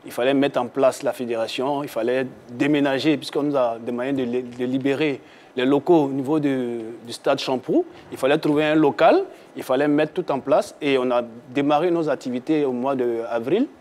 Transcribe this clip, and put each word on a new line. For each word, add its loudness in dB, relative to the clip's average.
Il -14
fallait 0
mettre 2
en -2
place 0
la -2
fédération, -4
il -8
fallait 0
déménager, 2
puisqu'on -4
nous 0
a 0
demandé -4
de, -2
de -8
libérer -2
les 0
locaux 4
au -2
niveau -2
de, -2
du -12
stade -2
Champrou. -2
Il -12
fallait 4
trouver 2
un 2
local, 4
il -12
fallait 0
mettre 2
tout -6
en -2
place 0
et 2
on 0
a 2
démarré 2
nos 0
activités -2
au 0
mois -2
d'avril. -2